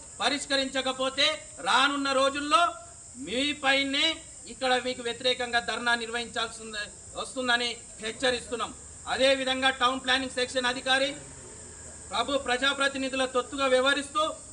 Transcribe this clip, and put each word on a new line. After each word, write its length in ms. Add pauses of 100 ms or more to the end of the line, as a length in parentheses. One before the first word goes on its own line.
(200)
పరిష్కరించకపోతే 1300 (140)
రానున్న 520
రోజుల్లో 600 (420)
మీపైనే 1000 (300)
ఇక్కడ 380
మీకు 180
వ్యతిరేకంగా 580
ధర్నా 340
నిర్వహించాల్సి 680
ఉంది-, 540
వస్తుందని 600 (240)
హెచ్చరిస్తున్నాం. 760 (340)
అదేవిధంగా 600
టౌన్ 340
ప్లానింగ్ 260
సెక్షన్ 360
అధికారి 500 (920)
ప్రభు 280
ప్రజాప్రతినిధుల 840
తొత్తుగా 420
వ్యవహరిస్తూ 680 (180)